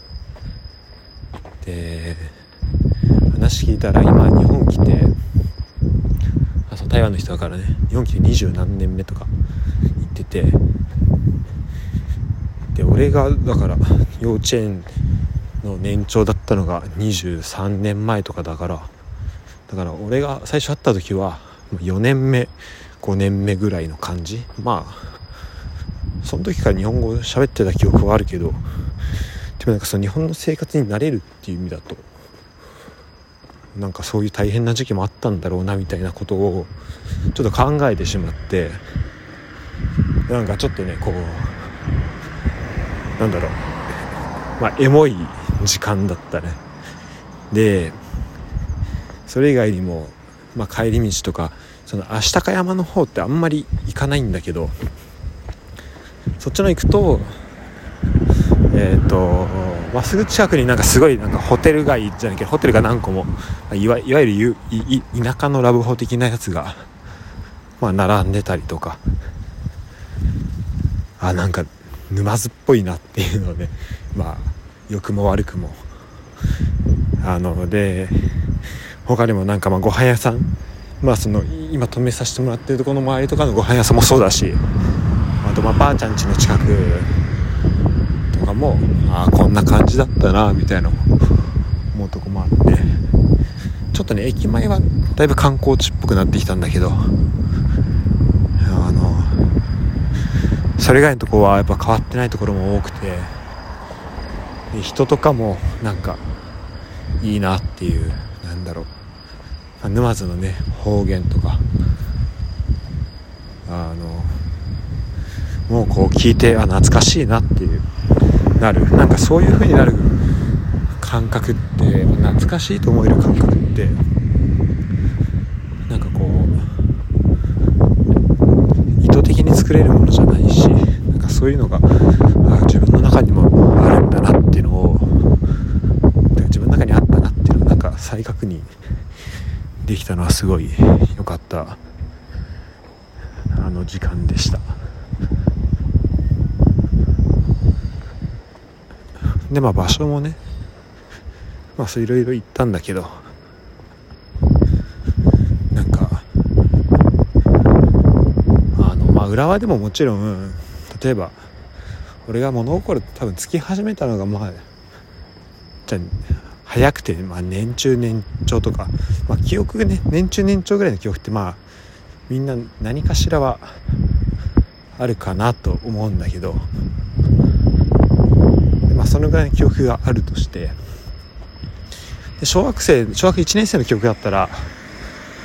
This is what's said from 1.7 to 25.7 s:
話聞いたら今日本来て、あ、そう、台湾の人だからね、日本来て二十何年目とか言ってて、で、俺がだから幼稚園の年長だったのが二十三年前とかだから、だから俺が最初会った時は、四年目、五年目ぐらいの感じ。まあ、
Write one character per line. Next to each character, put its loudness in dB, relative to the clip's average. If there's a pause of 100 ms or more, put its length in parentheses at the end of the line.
話 0
聞 2
い -8
た 0
ら 4
今 6
日 6
本 4
来 2
て、 4 (1700)
あ、 -12
そ -10
う、 -6
台 2
湾 2
の -4
人 -6
だ -6
か -6
ら -8
ね、 -8 (260)
日 -4
本 0
来 -2
て -2
二 4
十 0
何 -4
年 -4
目 -6
と -10
か -12 (720)
言 -4
っ -12
て -10
て、 -2 (2250)
で、 -2
俺 4
が 2
だ 0
か 2
ら -2 (420)
幼 -2
稚 -2
園 -4 (800)
の -6
年 -2
長 0
だ 0
っ -2
た -2
の -2
が -6 (140)
二 -2
十 -6
三 -6
年 -4
前 -2
と -12
か -10
だ -10
か -8
ら、 -8 (840)
だ -14
か -6
ら -8
俺 -6
が -8
最 -4
初 -6
会 -4
っ -20
た 0
時 -4
は、 -4 (420)
四 -4
年 0
目、 0 (540)
五 -4
年 0
目 0
ぐ -2
ら -4
い -8
の -14
感 -8
じ。 -10 (180)
ま -4
あ、 -18 (1080)